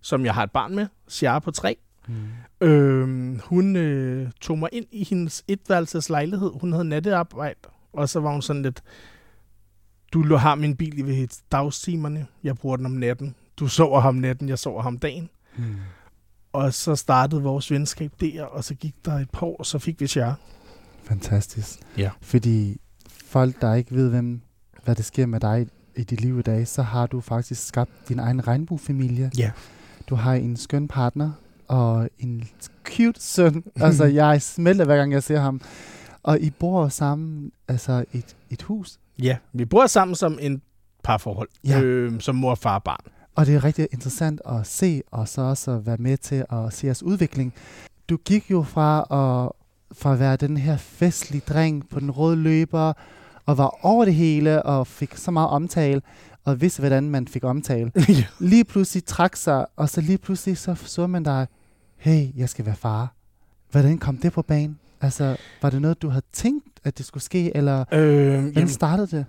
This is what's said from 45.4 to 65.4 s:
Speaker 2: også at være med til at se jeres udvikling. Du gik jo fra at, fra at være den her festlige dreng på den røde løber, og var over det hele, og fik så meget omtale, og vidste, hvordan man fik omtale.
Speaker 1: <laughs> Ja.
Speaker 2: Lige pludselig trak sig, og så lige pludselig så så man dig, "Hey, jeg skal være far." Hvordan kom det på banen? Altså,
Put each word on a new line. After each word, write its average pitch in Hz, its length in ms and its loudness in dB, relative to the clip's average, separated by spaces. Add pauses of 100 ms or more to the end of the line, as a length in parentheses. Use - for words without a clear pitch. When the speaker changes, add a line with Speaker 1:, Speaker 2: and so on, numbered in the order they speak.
Speaker 2:
også 131 300 -2
at 110 140 -4
være 117 120 -2
med 131 200 0
til 131 320 -4
at 113 240 -4
se - 140 -8
jeres 127 160 -4
udvikling. 165 500 0 (560)
Du 165 80 0
gik 202 340 0
jo 175 120 2
fra 151 380 2
at, 131 500 0 (460)
fra 139 160 2
at 123 60 4
være 135 160 4
den 147 220 0
her 143 200 0
festlige - 720 -2
dreng 151 400 0
på 139 100 -6
den 139 120 -2
røde 160 240 2
løber, 160 580 2 (520)
og 147 120 2
var 135 280 2
over 226 200 6
det 190 80 6
hele, 156 500 4
og 135 240 0
fik - 280 -8
så - 160 -6
meget 160 180 2
omtale, 143 520 0 (440)
og 131 160 0
vidste, 170 180 0
hvordan 139 300 2
man 135 180 -2
fik - 160 -6
omtale. 127 520 -2
Speaker 1:
<laughs> 175 140 4
Ja. 143 140 8 (160)
Speaker 2:
Lige 214 240 6
pludselig 190 420 0
trak - 300 0
sig, 139 300 0 (100)
og 151 140 0
så - 120 -2
lige 180 160 2
pludselig 190 400 -4
så 180 180 -4
så - 320 -4
man 180 160 -2
dig, 135 240 0 (500)
"Hey, 156 380 2
jeg 127 140 -2
skal - 160 -6
være 107 100 -2
far." 113 380 -4 (580)
Hvordan 143 260 4
kom 135 200 -4
det 170 160 0
på 170 80 -2
banen? 151 380 -2 (220)
Altså, 135 360 -2 (240)